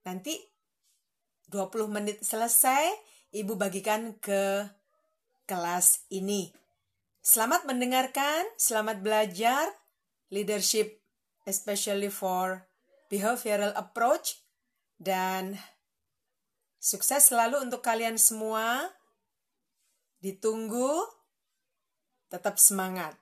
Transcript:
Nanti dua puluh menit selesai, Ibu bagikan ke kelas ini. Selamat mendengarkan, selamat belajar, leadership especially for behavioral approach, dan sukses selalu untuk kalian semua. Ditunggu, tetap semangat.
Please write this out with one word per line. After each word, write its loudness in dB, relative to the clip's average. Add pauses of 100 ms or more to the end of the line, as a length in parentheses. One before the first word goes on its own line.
Nanti -10 (880)
dua -4
puluh -4
menit -4
selesai, 2 (400)
Ibu -4
bagikan -2
ke 0 (800)
kelas 2
ini. -2 (720)
Selamat 2
mendengarkan, 0
selamat -2
belajar, 0 (560)
leadership -2 (480)
especially -4
for -4 (400)
behavioral 0
approach, 0 (640)
dan -2 (1200)
sukses 4
selalu 2
untuk -6
kalian 0
semua. 2 (1400)
Ditunggu, -2 (1300)
tetap -2
semangat. 2